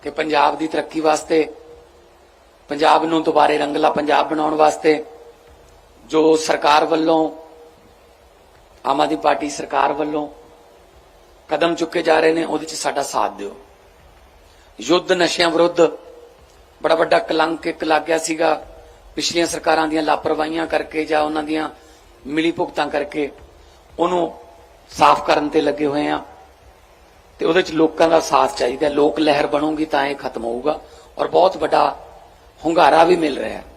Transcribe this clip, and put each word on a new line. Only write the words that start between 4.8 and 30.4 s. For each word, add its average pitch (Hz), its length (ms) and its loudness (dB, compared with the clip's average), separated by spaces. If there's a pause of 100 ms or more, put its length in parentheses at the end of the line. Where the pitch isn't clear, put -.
ਜੋ 160 320 2
ਸਰਕਾਰ 156 480 2
ਵੱਲੋਂ, 160 460 0 (1600)
ਆਮ 139 140 2
ਆਦਮੀ 151 160 0
ਪਾਰਟੀ 147 340 0
ਸਰਕਾਰ 143 420 -2
ਵੱਲੋਂ 151 360 -4 (1200)
ਕਦਮ 165 260 0
ਚੁੱਕੇ 165 280 -4
ਜਾ 160 180 2
ਰਹੇ 160 120 4
ਨੇ, 165 120 -2
ਉਹਦੇ 151 220 -6
'ਚ - 80 -12
ਸਾਡਾ 143 280 -4
ਸਾਥ 107 300 -4
ਦਿਓ। 101 240 -12 (1200)
ਯੁੱਧ 175 320 0
ਨਸ਼ਿਆਂ 175 380 2
ਵਿਰੁੱਧ 170 480 2 (840)
ਬੜਾ 160 120 2
ਵੱਡਾ 165 240 2
ਕਲੰਕ 160 480 -2
ਇੱਕ 165 180 -6
ਲੱਗ 156 180 2
ਗਿਆ 160 160 -2
ਸੀਗਾ, 160 480 -2 (500)
ਪਿਛਲੀਆਂ 165 300 -2
ਸਰਕਾਰਾਂ 160 420 0
ਦੀਆਂ 156 140 -2
ਲਾਪਰਵਾਹੀਆਂ 156 640 -2
ਕਰਕੇ 156 380 -4
ਜਾਂ 156 180 0
ਉਹਨਾਂ 156 200 -4
ਦੀਆਂ 156 280 -4 (560)
ਮਿਲੀ 160 260 -2
ਭੁਗਤਾਂ 147 340 -4
ਕਰਕੇ 143 440 -4 (680)
ਉਹਨੂੰ 175 400 -2 (520)
ਸਾਫ਼ 147 340 4
ਕਰਨ 151 240 0
ਤੇ 151 120 2
ਲੱਗੇ 147 260 -2
ਹੋਏ 147 220 -2
ਆ 151 160 -4 (1120)
ਤੇ - 80 -4
ਉਹਦੇ 170 160 2
'ਚ 160 80 -4
ਲੋਕਾਂ 160 380 2
ਦਾ 165 120 4
ਸਾਥ 135 360 0
ਚਾਹੀਦਾ। 135 320 -2
ਲੋਕ 147 300 0
ਲਹਿਰ 151 280 2
ਬਣੂਗੀ 151 380 -2
ਤਾਂ 143 220 -2
ਇਹ 143 100 -6
ਖਤਮ 120 280 -10